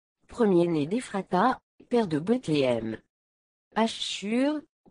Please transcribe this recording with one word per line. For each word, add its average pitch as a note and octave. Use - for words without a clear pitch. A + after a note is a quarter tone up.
premier-né E3+
d'Ephrata, G#3
père A#3
de D#3
Bethléem. C#3
Ashur, A#3